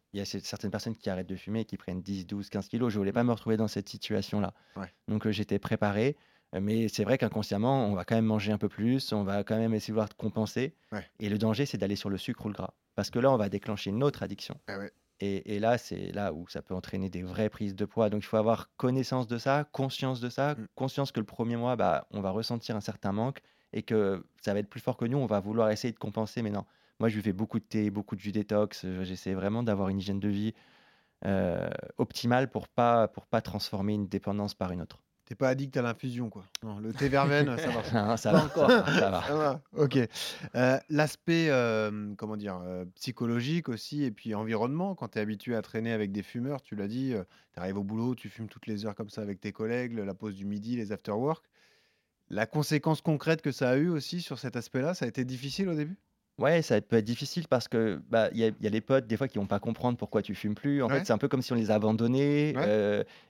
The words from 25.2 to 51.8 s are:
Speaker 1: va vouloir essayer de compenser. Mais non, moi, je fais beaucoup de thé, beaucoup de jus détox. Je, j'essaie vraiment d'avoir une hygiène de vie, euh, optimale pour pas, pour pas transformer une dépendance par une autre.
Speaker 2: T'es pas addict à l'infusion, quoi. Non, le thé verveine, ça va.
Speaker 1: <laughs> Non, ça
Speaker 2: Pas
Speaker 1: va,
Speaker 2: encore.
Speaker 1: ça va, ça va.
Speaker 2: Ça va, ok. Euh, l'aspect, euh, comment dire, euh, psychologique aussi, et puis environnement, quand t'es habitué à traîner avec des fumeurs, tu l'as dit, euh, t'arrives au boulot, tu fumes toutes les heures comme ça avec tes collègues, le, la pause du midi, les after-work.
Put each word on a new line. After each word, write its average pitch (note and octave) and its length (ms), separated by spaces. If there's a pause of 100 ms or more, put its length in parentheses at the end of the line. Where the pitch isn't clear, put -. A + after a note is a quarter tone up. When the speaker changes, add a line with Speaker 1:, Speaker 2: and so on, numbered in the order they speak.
Speaker 1:
va G#2 140
vouloir A2 320
essayer A#2 200
de - 60
compenser. A2 420
Mais G#2+ 100
non, G2+ 140 (360)
moi, A2+ 80
je G#2+ 120
fais G2+ 120
beaucoup G#2+ 260
de - 60
thé, G#2 260
beaucoup G#2 240
de F#2 60
jus G#2 100
détox. G#2 560
Je, F#2 160
j'essaie F#2 320
vraiment G#2 300
d'avoir G2 240
une G2 100
hygiène G2 220
de G#2 80
vie, G#2 260 (680)
euh, F2+ 440 (300)
optimale B2 520
pour - 180
pas, A#2 400
pour - 180
pas A2+ 140
transformer G#2 540
une G#2 140
dépendance G2+ 460
par F#2 160
une F2+ 120
autre. - 200 (220)
Speaker 2:
T'es - 100
pas C3 160
addict C3 260
à B2+ 60
l'infusion, A#2+ 480
quoi. G2 140 (180)
Non, G#2+ 160
le A2 160
thé C3+ 160
verveine, C#3 480
ça D#3 100
va. A#2 140
Speaker 1:
<laughs> G#2+ 260
Non, A2+ 80
ça - 160
Speaker 2:
Pas D#3+ 60
Speaker 1:
va, D#3 80
Speaker 2:
encore. D3 240
Speaker 1:
ça A#3+ 100
va, E3+ 180
ça G2+ 120
va. F#2 140
Speaker 2:
Ça D3 120
va, D3 240 (160)
ok. C#3+ 220 (560)
Euh, B2+ 240 (100)
l'aspect, D#3+ 600
euh, G#2+ 680
comment G#2+ 220
dire, G2+ 260
euh, F2+ 300
psychologique B2 720
aussi, C#3+ 360
et B2+ 60
puis G#2+ 240
environnement, A#2+ 600
quand A#2+ 140
t'es A2 120
habitué G#2+ 340
à A2 60
traîner A2+ 320
avec G#2 200
des G2+ 100
fumeurs, C3 400
tu - 140
l'as G2+ 120
dit, C3 240
euh, G2 120 (280)
t'arrives F#2+ 240
au G2+ 80
boulot, A2+ 300
tu A2 160
fumes A2+ 180
toutes - 180
les G#2+ 200
heures G#2 80
comme G#2 160
ça - 100
avec G2+ 180
tes G#2 140
collègues, A#2 400
le, A2 140
la G2 80
pause G#2 200
du G2 120
midi, G#2 300
les G#2+ 160
after-work. A2+ 520 (840)